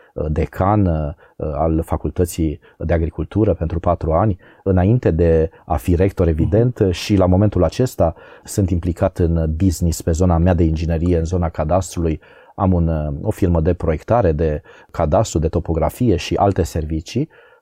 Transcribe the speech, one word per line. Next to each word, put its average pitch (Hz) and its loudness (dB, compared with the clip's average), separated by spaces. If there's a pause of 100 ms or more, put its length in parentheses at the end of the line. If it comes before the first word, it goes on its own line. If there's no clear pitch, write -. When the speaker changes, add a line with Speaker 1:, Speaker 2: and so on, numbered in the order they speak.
(140)
Speaker 1:
uh, 78 -4
decan, 95 0
uh, 78 -2 (420)
al 80 0
Facultății 80 -2 (180)
de 82 -2
Agricultură 82 0
pentru 80 -4
patru 80 -2
ani, 101 2 (260)
înainte 98 2
de 80 2 (160)
a 80 -2
fi 87 0
rector, 92 2
evident, 85 0
Speaker 2:
Mhm. 95 2
Speaker 1:
și 98 -2
la 95 4
momentul 92 2
acesta 92 0 (300)
sunt 95 -2
implicat 87 -2
în 82 0
business 85 0
pe - -2
zona 85 2
mea 90 2
de 87 2
inginerie, 82 0
în 80 -2
zona 85 -2
cadastrului. 82 -2 (340)
Am 95 0
un, 85 2
uh, 76 -2
o 104 -4
firmă 87 0
de 85 2
proiectare, 85 0
de 76 -2 (280)
cadastru, 90 0
de 78 0
topografie 82 0
și - -4
alte 98 2
servicii, 80 -4 (340)